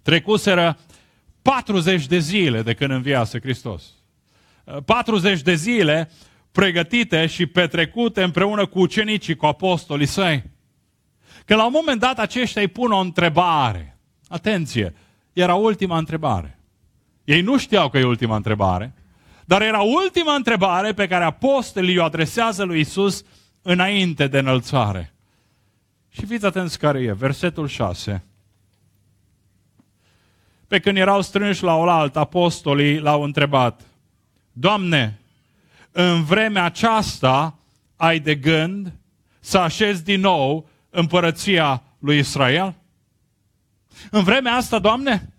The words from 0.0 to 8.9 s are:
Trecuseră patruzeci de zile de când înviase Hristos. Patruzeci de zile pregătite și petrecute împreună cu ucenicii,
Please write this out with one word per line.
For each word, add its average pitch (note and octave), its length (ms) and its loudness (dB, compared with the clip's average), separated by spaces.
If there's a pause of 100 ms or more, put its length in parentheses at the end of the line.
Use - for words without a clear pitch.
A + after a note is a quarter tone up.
Trecuseră F3 760 0 (640)
patruzeci F#3 640 0
de E3+ 120 2
zile D#3 420 0
de A#2 120 -2
când C#3 180 -2
înviase B2+ 480 -2
Hristos. A2+ 440 -8 (1000)
Patruzeci G#3 560 0
de F3 140 2
zile E3 560 0 (400)
pregătite F3 760 0
și E3+ 200 -2
petrecute F3+ 800 -2
împreună G3 420 0
cu - 140 -6
ucenicii, G#3 560 0